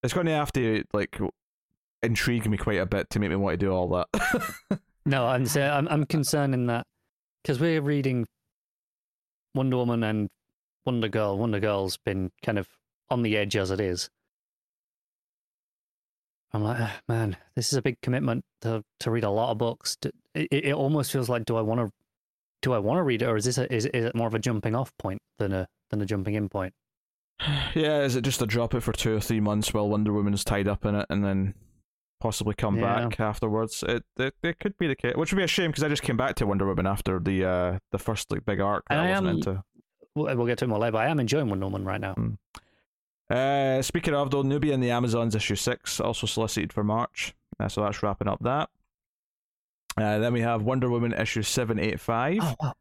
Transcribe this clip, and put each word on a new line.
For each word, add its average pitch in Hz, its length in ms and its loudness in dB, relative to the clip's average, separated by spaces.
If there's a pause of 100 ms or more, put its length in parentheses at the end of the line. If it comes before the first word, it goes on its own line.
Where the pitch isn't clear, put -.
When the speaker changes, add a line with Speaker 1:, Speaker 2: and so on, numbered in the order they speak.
Speaker 1:
It's 127 100 -2
gonna 170 220 0
have 147 180 -2
to, 113 300 0 (100)
like, - 260 -2 (840)
intrigue 117 460 0
me 104 80 2
quite 101 220 0
a 92 60 0
bit 95 260 -2
to - 80 -2
make 101 100 0
me 87 60 0
want 98 240 2
to 98 60 2
do 95 60 2
all 90 180 2
that. - 920 -2
<laughs> - 60 -20 (180)
Speaker 2:
No, 135 200 4
I'm 127 180 2
sa-, 143 320 2
I'm, 143 120 0
I'm 151 180 2
concerned 143 480 2
in 127 100 0
that, 120 220 -2 (560)
'cause 131 160 0
we're 160 200 2
reading 135 460 0 (1300)
Wonder 131 240 2
Woman 120 260 2
and 107 280 0 (520)
Wonder 120 240 0
Girl. 101 300 0
Wonder 107 220 0
Girl's 98 380 0
been 95 340 -4 (100)
kind 107 160 -2
of 98 100 -2 (440)
on 123 100 2
the 107 160 2
edge 101 180 0
as 95 140 2
it 95 100 -2
is. 90 300 -2 (2500)
I'm 107 100 0
like, 120 160 -2
"Ah, 110 280 -4
man, 113 300 0 (180)
this - 160 -2
is 139 60 0
a 123 60 0
big - 180 -2
commitment 123 440 -2 (160)
to, 113 220 -2 (180)
to 113 100 -2
read 113 120 0
a 104 60 2
lot 113 220 2
of 110 80 -2
books." 117 420 -2
D-, 147 80 -4 (240)
it, 156 160 -2
it, 143 200 0
it 139 40 2
almost 147 380 2
feels 123 180 0
like, 120 160 0
do 117 100 0
I 113 60 2
wanna, 110 300 0 (720)
do 127 100 2
I 110 60 2
wanna 131 240 2
read 120 180 2
it, 123 60 2
or 117 100 2
is 107 80 0
this 123 140 0
a, 127 120 0
is, 113 140 0
is 120 200 0
it 117 100 -2
more 117 120 0
of 107 60 -2
a 110 60 2
jumping 110 340 0
off 127 240 -2
point 98 240 -6 (160)
than 98 160 0
a, 92 140 -2 (240)
than 107 100 -2
a 101 60 0
jumping 101 260 -2
in 104 160 -2
point? 95 240 -6 (640)
Speaker 1:
<sighs> 143 360 -4
Yeah, 151 260 2
is 131 140 2
it 120 80 0
just 131 180 0
a 117 60 2
drop 117 260 0
it 120 80 0
for 123 100 -2
two 110 260 0
or - 20 2
three 110 200 0
months 104 320 2
while 104 160 0
Wonder 104 260 2
Woman's 101 300 2
tied 101 240 0
up 101 160 -2
in 104 120 0
it, 104 160 0
and 101 120 0
then 98 300 0 (680)
possibly 107 340 -2
come 110 240 0
Speaker 2:
Yeah. 110 300 0
Speaker 1:
back 107 100 -6
afterwards? 110 680 -2
It, 120 160 -2 (140)
it, 131 240 -2
it 170 180 -2
could 202 180 -4
be 175 100 0
the 135 80 0
case, 123 220 -2
which 160 160 0
would 190 40 2
be 196 60 2
a 170 40 0
shame, 175 260 2
'cause 135 100 0
I 151 60 2
just 147 120 0
came 127 160 0
back - 180 0
to 113 120 0
Wonder 98 180 2
Woman 92 220 0
after 98 320 0
the, 95 260 2
uh, 90 340 0 (120)
the 98 80 -2
first, - 320 -4
like, - 140 -4
big 98 160 0
arc 101 280 0
that 143 80 2
Speaker 2:
And 156 40 2
Speaker 1:
I 180 60 2
Speaker 2:
I - 40 2
Speaker 1:
wasn't 190 160 0
Speaker 2:
am 175 80 0
Speaker 1:
into. 98 280 -2 (520)
Speaker 2:
Well, 147 220 0
we'll 120 100 2
get 120 120 0
to 135 60 0
it 123 40 0
more 107 100 0
later, 113 140 2
but 110 120 2
I - 40 2
am 156 100 2
enjoying 123 300 2
Wonder 95 160 -2
Woman 98 200 -4
right 95 160 -4
now. 95 120 -6
Speaker 1:
Hmm. 110 160 -2 (1000)
Uh, 135 520 2
speaking 165 340 0
of, 143 160 2
though, 139 120 2
Nubia 143 300 2
and 131 80 2
the 123 100 2
Amazons 117 440 2
issue 107 200 0
six - 440 -4
also - 260 -2
solicited 110 460 -2
for 104 140 -2
March, - 500 -2 (240)
uh, 107 80 -2
so 104 140 -4
that's 101 200 -2
wrapping 101 280 -2
up 98 120 -2
that. 131 280 -2 (1300)
Uh, 107 220 2
then 117 140 2
we 117 80 0
have 117 220 0
Wonder 127 260 2
Woman 117 240 2
issue 110 300 -2
seven 113 360 0
eight 92 200 0
five. 131 420 0
Speaker 2:
Oh, 151 200 -2
wow. 143 200 -2